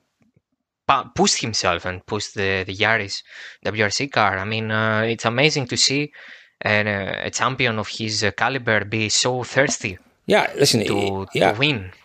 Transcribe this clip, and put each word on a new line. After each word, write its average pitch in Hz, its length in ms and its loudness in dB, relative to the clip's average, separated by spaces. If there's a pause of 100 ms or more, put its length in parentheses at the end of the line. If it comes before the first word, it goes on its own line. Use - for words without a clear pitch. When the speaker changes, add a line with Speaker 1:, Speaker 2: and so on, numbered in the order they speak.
(880)
Speaker 1:
pu-, 123 280 2
pushed 202 260 2
himself 95 460 0
and 92 180 -6
pushed - 300 -6
the, 95 320 0
the 95 100 -8
Yaris 104 460 0 (400)
W 104 200 0
R 107 60 4
C 135 200 -2
car. 98 280 2
I 95 80 -2
mean, 110 260 -4
uh, 110 360 2
it's 113 180 -2
amazing 131 440 2
to 123 100 -4
see 147 340 0 (480)
an, 104 260 2
uh, 98 360 -2
a - 80 -6
champion 123 480 0
of 104 100 -4
his, 107 340 -4
uh, 104 100 2
caliber 113 520 0
be 110 240 -2
so 127 340 0
thirsty 123 540 -2 (300)
Speaker 2:
Yeah, 190 300 2
listen, 131 300 4
Speaker 1:
to, 98 460 -2
Speaker 2:
he, - 80 0
yeah. 95 120 4
Speaker 1:
to 104 60 -4
win. 120 340 0 (120)